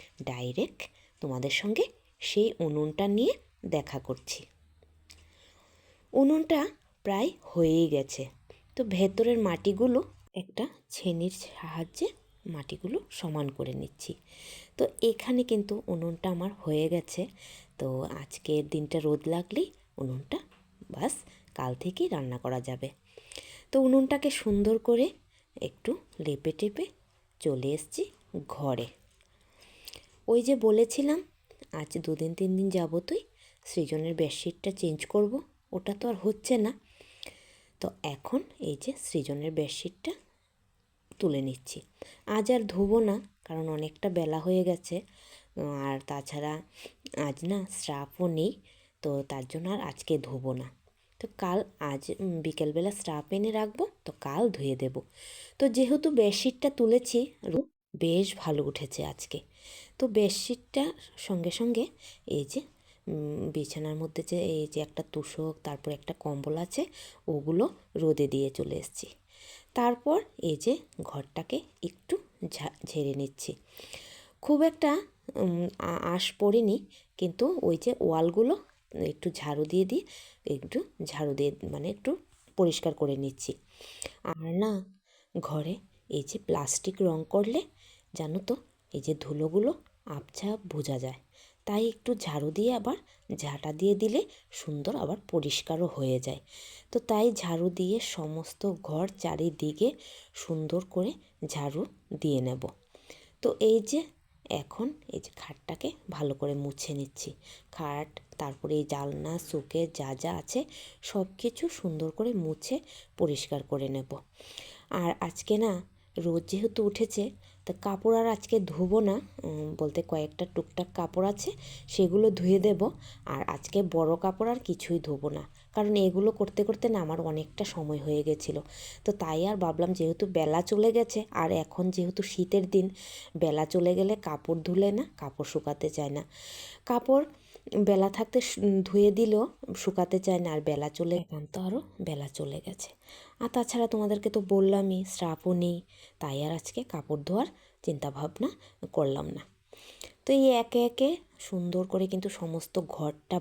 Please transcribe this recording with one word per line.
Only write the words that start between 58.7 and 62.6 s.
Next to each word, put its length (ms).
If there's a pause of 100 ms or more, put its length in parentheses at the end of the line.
আজকে। 280 (580)
তো 60 (120)
বেডশিটটা 680 (440)
সঙ্গে 320
সঙ্গে 240 (540)
এই 140
যে, 80 (480)